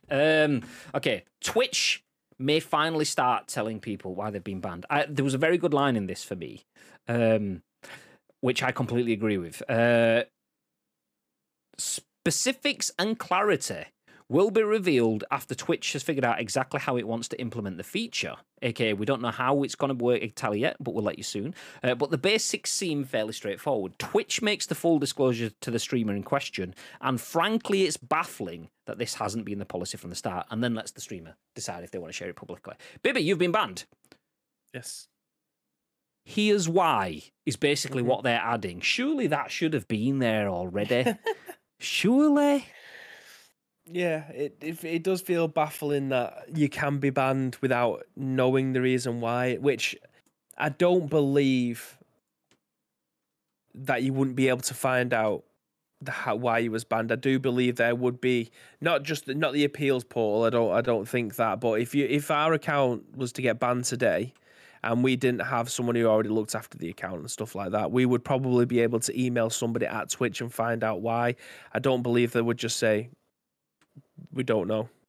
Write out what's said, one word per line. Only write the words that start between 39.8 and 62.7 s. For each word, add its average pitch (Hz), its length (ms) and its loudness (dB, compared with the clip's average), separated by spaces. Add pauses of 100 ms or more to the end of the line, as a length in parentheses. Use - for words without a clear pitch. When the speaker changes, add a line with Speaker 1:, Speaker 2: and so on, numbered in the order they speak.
Speaker 1:
been 120 300 0
there 110 320 2
already. 104 640 0 (320)
Speaker 2:
<laughs> - 340 -20
Speaker 1:
Surely. 285 840 4 (1200)
Speaker 2:
Yeah, 165 420 -2
it, 143 280 -6
it, 165 240 -8
it 165 180 -2
does 185 200 0
feel 170 260 2
baffling 147 600 0
that 123 340 -2 (100)
you 147 140 4
can 143 300 -2
be 139 100 0
banned 131 540 0
without 120 420 2 (120)
knowing 131 580 2
the 127 80 2
reason 123 400 0
why, 123 320 0
which - 420 0 (600)
I 151 100 0
don't 175 400 2
believe 139 880 2 (1800)
that 131 280 0
you 135 100 2
wouldn't 131 240 2
be 131 120 4
able 123 120 4
to 123 140 -6
find 123 400 2
out 107 300 2 (580)
the, 131 80 -8
how, 117 260 -2
why 117 220 2
you 117 120 2
was 113 140 -4
banned. 113 280 -2
I - 40 2
do 135 220 2
believe 123 380 2
there 120 180 4
would 123 260 0
be, 123 300 2 (320)
not 147 220 2
just 151 200 -6
the, 135 100 -6
not 147 200 0
the 147 100 4
appeals 139 400 0
portal, 110 400 2
I 113 60 4
don't, 117 240 4
I 113 80 6
don't 113 260 0
think 117 280 -2
that, 110 220 0
but 113 220 2
if 120 140 -4
you, 143 120 4
if 143 240 0
our 156 220 2
account 143 640 0